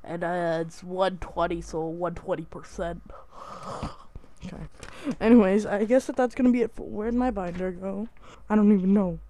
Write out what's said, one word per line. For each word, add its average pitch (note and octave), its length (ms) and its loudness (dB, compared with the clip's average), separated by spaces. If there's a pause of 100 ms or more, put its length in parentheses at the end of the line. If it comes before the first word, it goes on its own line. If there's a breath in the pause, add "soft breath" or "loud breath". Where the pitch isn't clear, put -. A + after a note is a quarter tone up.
and, F3 220 -8
uh, E3+ 360 -2
it's E3 220 -10
one F#3 360 -2
twenty, E3+ 420 -4
so D#3+ 240 -6
one E3+ 300 -4
twenty E3 300 -6
percent. E3+ 580 -10 (1400 loud breath)
Okay. E3+ 200 -12 (560 loud breath)
Anyways, G#3 460 8
I G3+ 180 0
guess B3+ 220 2
that C#4+ 100 -6
that's B3+ 180 0
gonna B3 160 4
be A#3+ 120 2
it A3 120 -2
for, - 120 -10
where'd A3 280 -4
my B3+ 160 0
binder F#3 400 -6
go? G3 380 -8 (400 loud breath)
I G#3+ 80 4
don't G#3+ 160 8
even F#3+ 220 4
know. F#3 240 2 (100)